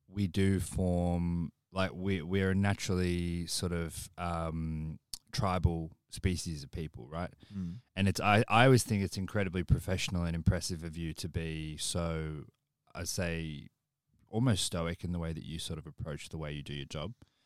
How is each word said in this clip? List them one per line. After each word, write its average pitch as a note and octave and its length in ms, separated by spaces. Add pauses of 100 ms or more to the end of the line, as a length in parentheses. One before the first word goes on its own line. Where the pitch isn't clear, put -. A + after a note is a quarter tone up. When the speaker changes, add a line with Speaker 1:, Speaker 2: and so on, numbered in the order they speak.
Speaker 1:
we G2 220
do F#2+ 320
form, F2 920 (200)
like, F#2+ 200
we, F#2 300
we're F#2+ 300
a - 20
naturally F2+ 920
sort F2 260
of, E2+ 440
um, D#2+ 840 (320)
tribal F2 600 (160)
species E2 560
of C2+ 60
people, D2+ 360
right? E2 280 (200)
Speaker 2:
Mm. F#2 260 (160)
Speaker 1:
And G2 120
it's, F2+ 100
I, G#2 300
I A2+ 160
always C3 180
think G2+ 220
it's - 140
incredibly F#2 440
professional F2+ 600
and E2+ 100
impressive E2 500
of D#2+ 120
you E2 160
to - 160
be D#2 480
so, D#2+ 680 (480)
I F2 100
say, E2 640 (640)
almost A#2 320
stoic E2+ 420
in F2 80
the F2 60
way E2 140
that D2+ 100
you D#2+ 160
sort D#2+ 200
of D2+ 80
approach D2 420
the - 80
way D#2 160
you D2 100
do C#2+ 120
your C#2 100
job. D#2+ 300 (320)